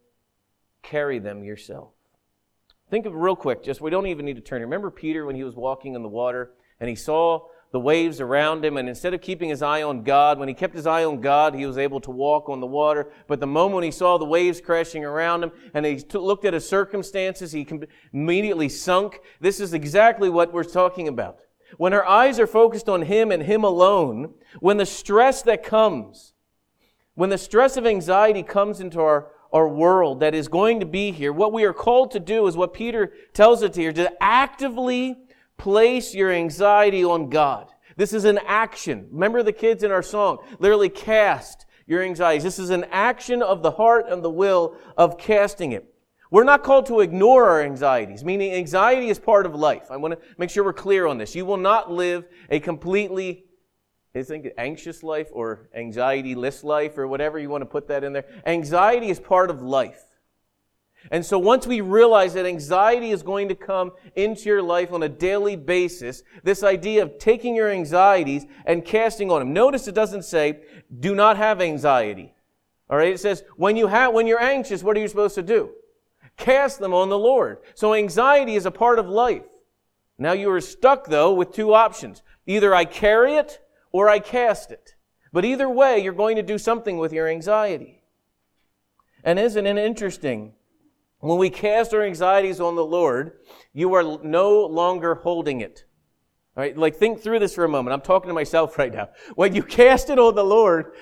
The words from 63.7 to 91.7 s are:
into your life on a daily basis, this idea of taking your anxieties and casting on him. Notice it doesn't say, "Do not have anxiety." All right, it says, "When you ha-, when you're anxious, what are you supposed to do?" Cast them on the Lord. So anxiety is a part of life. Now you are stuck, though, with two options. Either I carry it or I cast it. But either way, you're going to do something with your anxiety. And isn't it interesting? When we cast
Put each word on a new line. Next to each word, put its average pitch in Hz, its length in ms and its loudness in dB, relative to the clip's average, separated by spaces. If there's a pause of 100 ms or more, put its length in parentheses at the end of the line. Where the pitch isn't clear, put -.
into 208 320 -4
your 202 140 2
life 175 280 -2
on 170 120 -4
a 156 60 -2
daily 202 460 -2
basis, 170 680 -4 (200)
this 190 200 -2
idea 202 400 2
of 147 160 -6
taking 233 360 0
your 220 140 0
anxieties 175 800 2 (180)
and 170 180 0
casting 208 480 -2
on 151 120 2
him. 131 100 -6
Notice 240 340 2
it 196 80 -12
doesn't 202 300 -2
say, 151 380 -2 (360)
"Do 185 160 -2
not 208 220 4
have 214 240 0
anxiety." 127 720 0 (560)
All 135 80 -2
right, 165 160 2
it 185 80 -8
says, 202 240 -4 (140)
"When 208 180 2
you 220 120 2
ha-, 240 200 2
when 226 180 2
you're 226 140 2
anxious, 240 420 -2
what 208 140 0
are 214 40 0
you 208 80 -4
supposed 202 260 -2
to 190 80 -6
do?" 175 300 -2 (640)
Cast 269 400 2
them 190 160 -4
on 190 160 2
the 202 80 0
Lord. 214 400 2 (160)
So 214 180 0
anxiety 220 640 2
is 190 100 -2
a 185 60 -2
part 233 280 2
of 202 80 -2
life. 208 380 0 (720)
Now 151 160 -2
you 196 200 -2
are 175 100 0
stuck, 262 460 2
though, 156 260 4
with 180 180 0
two 214 220 2
options. 208 480 2 (240)
Either 196 280 2
I 175 120 4
carry 226 480 2
it 294 260 -2 (320)
or 196 160 4
I 208 120 4
cast 240 500 -4
it. - 240 -20 (400)
But 180 100 2
either 262 240 -2
way, 254 300 4
you're 185 160 -4
going 214 220 0
to 214 60 -2
do 208 140 -4
something 220 400 -4
with 160 160 -4
your 160 160 -2
anxiety. 170 760 -4 (1200)
And 175 160 0
isn't 214 280 -2
it 202 100 0
interesting? 185 800 -6 (640)
When 165 180 -2
we 190 100 4
cast 220 460 -2